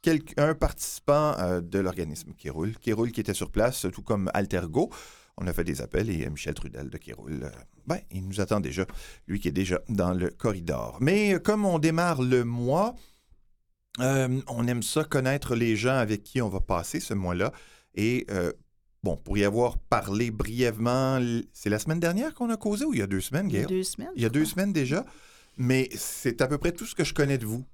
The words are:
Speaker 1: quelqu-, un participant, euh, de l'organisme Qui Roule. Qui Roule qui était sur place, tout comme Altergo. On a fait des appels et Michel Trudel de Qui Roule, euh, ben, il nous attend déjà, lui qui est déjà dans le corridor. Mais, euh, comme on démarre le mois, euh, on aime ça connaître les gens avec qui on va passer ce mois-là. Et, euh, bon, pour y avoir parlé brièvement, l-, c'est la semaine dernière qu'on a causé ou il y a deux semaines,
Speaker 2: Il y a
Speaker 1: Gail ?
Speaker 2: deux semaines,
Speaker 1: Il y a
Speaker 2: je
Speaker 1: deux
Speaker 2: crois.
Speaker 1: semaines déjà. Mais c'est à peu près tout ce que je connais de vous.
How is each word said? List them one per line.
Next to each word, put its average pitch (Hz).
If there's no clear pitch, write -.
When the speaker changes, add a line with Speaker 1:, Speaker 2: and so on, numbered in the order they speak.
Speaker 1:
quelqu-, -
un 156
participant, -
euh, 90
de 85
l'organisme 85
Qui -
Roule. 90
Qui 113
Roule 117
qui 113
était 101
sur -
place, 113
tout -
comme 98
Altergo. 98
On 90
a 87
fait 85
des 67
appels 98
et 80
Michel 73
Trudel 67
de -
Qui -
Roule, 64
euh, 71
ben, -
il 95
nous 95
attend 101
déjà, 82
lui 101
qui 85
est 73
déjà 90
dans 92
le 90
corridor. 80
Mais, 196
euh, 170
comme 208
on 170
démarre 160
le 127
mois, 131
euh, 131
on 120
aime 120
ça 156
connaître 135
les 117
gens 127
avec 107
qui -
on 110
va 95
passer 87
ce -
mois-là. 92
Et, 117
euh, 90
bon, 92
pour 101
y 101
avoir 117
parlé 107
brièvement, 120
l-, 117
c'est -
la 107
semaine 160
dernière 202
qu'on 233
a 220
causé 214
ou 311
il 120
y -
a 98
deux 98
semaines, 175
Speaker 2:
Il -
y 98
a -
Speaker 1:
Gail ? -
Speaker 2:
deux 185
semaines, 247
Speaker 1:
Il 117
y -
a 113
Speaker 2:
je 113
Speaker 1:
deux 147
Speaker 2:
crois. 156
Speaker 1:
semaines 196
déjà. 156
Mais 131
c'est -
à 127
peu 143
près 175
tout 220
ce -
que 165
je -
connais 139
de 113
vous. 120